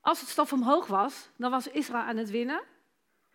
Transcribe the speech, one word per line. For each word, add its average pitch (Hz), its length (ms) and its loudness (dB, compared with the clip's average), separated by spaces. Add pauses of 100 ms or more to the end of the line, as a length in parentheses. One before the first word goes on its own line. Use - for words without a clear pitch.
Als 320 200 2
het - 80 -12
staf - 240 0
omhoog 277 340 4
was, 202 500 0
dan 247 140 -2
was 254 180 -2
Israël 247 340 -2
aan 220 140 -2
het 220 140 -4
winnen. 240 320 -2 (720)